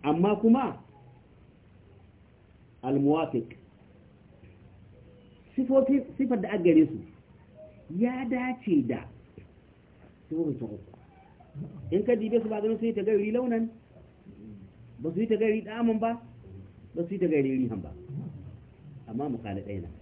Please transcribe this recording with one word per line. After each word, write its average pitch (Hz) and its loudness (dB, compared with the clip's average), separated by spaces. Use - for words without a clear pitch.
Amma 175 2
kuma 226 4
al-muwafiq, 139 0
sifofin, 269 4
sifar 240 0
da 185 -4
aka 208 0
gare 160 10
su - -8
ya 247 0
dace 240 0
da 110 -4
sifofin 156 -2
sun 110 -6
uku. - -18
In 196 2
ka 240 2
dibe 220 0
su 214 -4
ba 208 -4
ganin 220 0
sun 226 -2
yi 226 0
tagayyuri 202 0
launan, 233 0
ba 123 -6
su 175 -2
yi 226 0
tagayyuri 220 2
ɗaman 220 0
ba, 226 -2
ba 170 -4
su 196 -6
yi 196 -6
tagayyuri 135 2
rihan 113 -4
ba. - -10
Amma 131 -4
mukhalifai 101 -6
na. 82 -10